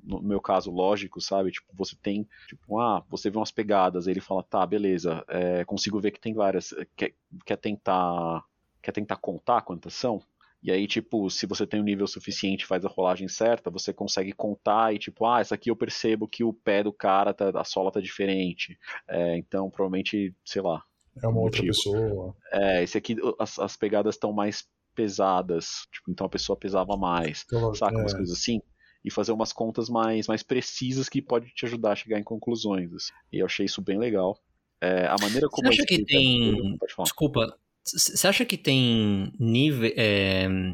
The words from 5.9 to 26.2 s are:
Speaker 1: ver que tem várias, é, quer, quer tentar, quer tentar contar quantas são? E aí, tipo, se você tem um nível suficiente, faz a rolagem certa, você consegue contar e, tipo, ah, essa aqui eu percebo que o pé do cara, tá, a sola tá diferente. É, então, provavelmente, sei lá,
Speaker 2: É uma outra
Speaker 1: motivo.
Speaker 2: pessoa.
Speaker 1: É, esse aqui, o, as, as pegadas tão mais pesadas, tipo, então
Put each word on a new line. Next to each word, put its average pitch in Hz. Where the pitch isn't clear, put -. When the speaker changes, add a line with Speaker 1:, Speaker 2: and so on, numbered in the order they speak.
Speaker 1:
ver 101
que -
tem 110
várias, 98
é, -
quer, -
quer 104
tentar, 87
quer -
tentar 104
contar 107
quantas 87
são? 117
E 92
aí, 98
tipo, 110
se -
você 98
tem 107
um 104
nível 101
suficiente, 95
faz 92
a 98
rolagem 92
certa, 113
você 95
consegue 98
contar 110
e, 104
tipo, -
ah, 120
essa 104
aqui -
eu -
percebo 110
que -
o 113
pé 104
do 104
cara, 98
tá, 98
a -
sola 95
tá 104
diferente. 95
É, 85
então, 95
provavelmente, 95
sei -
lá, 87
Speaker 2:
É 120
uma 113
outra 90
Speaker 1:
motivo. 92
Speaker 2:
pessoa. 101
Speaker 1:
É, 95
esse 90
aqui, 113
o, 113
as, -
as -
pegadas 104
tão 107
mais 104
pesadas, 95
tipo, -
então 95